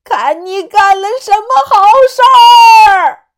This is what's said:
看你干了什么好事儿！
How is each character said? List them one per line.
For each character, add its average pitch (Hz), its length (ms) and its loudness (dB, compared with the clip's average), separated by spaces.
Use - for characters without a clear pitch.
看 311 440 -6
你 370 200 -8
干 392 300 0
了 392 140 -8
什 403 120 -2
么 427 140 -4
好 403 160 2
事 523 140 -4
儿！ 762 480 -4